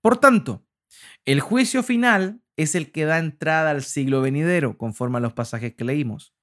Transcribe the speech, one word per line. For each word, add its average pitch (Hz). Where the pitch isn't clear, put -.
Por 240
tanto, 214
el 139
juicio 247
final 233
es 156
el 165
que 156
da 160
entrada 160
al 143
siglo 135
venidero, 147
conforme 123
a 120
los 117
pasajes 117
que 143
leímos. 127